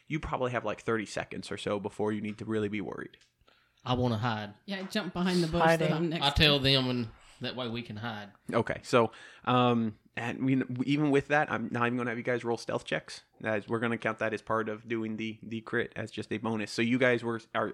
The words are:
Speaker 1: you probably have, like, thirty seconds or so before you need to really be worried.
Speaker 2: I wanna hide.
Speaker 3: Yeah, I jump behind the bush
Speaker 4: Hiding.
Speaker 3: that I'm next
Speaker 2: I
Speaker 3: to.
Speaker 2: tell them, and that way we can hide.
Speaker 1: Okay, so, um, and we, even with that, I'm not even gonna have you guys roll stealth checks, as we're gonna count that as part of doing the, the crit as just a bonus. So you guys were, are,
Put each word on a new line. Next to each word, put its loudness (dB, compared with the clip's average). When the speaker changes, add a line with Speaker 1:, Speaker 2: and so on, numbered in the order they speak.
Speaker 1:
you -4
probably -2
have, -2
like, -4
thirty 0
seconds -8
or -6
so -2
before -2
you -2
need -6
to -10
really -2
be -2
worried. -8
Speaker 2:
I 0
wanna 2
hide. -2
Speaker 3:
Yeah, -6
I -6
jump -4
behind 2
the 2
bush 2
Speaker 4:
Hiding. 4
Speaker 3:
that 2
I'm 0
next -2
Speaker 2:
I 6
Speaker 3:
to. 4
Speaker 2:
tell 8
them, 4
and 0
that -6
way -4
we -4
can -10
hide. -8
Speaker 1:
Okay, 0
so, 4
um, 4
and -4
we, 4
even 2
with 2
that, 2
I'm -2
not 2
even 0
gonna -2
have -4
you -8
guys 0
roll 0
stealth -4
checks, -6
as -2
we're -2
gonna 0
count -2
that 0
as -6
part -2
of -8
doing -2
the, -6
the -8
crit -2
as -6
just -8
a -2
bonus. -4
So 0
you 2
guys 4
were, -4
are, 0